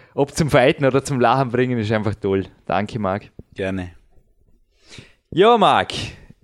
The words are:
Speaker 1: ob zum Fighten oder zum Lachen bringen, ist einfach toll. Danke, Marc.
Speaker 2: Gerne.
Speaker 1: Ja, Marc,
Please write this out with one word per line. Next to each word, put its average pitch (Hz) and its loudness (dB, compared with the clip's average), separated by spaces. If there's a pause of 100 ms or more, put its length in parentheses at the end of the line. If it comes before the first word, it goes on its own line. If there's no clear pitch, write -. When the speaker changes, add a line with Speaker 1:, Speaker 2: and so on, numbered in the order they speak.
(140)
Speaker 1:
ob - -2
zum 160 -2
Fighten 143 4
oder 131 0
zum 135 -4
Lachen 120 2
bringen, 123 -2
ist 107 -2
einfach 107 -2
toll. 98 -2 (200)
Danke, 104 -4
Marc. 98 -4 (240)
Speaker 2:
Gerne. 95 -6 (1400)
Speaker 1:
Ja, 220 4
Marc, 131 2 (520)